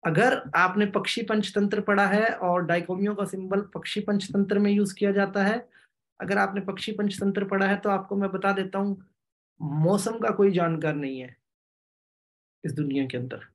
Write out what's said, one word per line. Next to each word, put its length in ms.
अगर 500
आपने 300
पक्षी 360
पंचतंत्र 600
पढ़ा 260
है 200
और 380
डायकोमियो 500
का 100
सिंबल 360
पक्षी 380
पंचतंत्र 600
में 120
यूज़ 240
किया 160
जाता 320
है, 260
अगर 160
आपने 240
पक्षी 300
पंचतंत्र 540
पढ़ा 220
है 100
तो 120
आपको 260
मैं 160
बता 200
देता 280
हूँ, 260
मौसम 580
का 100
कोई 220
जानकार 440
नहीं 240
है 180
इस 80
दुनिया 320
के 120
अंदर। 220